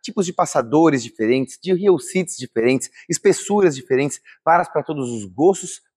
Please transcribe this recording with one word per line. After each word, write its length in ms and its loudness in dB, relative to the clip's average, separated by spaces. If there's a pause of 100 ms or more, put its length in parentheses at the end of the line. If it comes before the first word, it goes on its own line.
tipos 220 -4
de 80 -6
passadores 680 2
diferentes, 600 -2
de 120 -2
reel 260 2
seats 380 -4
diferentes, 520 -2 (200)
espessuras 640 2
diferentes, 460 -2 (260)
varas 220 4
pra 160 -4
todos 260 -6
os 160 -8
gostos, 560 0 (160)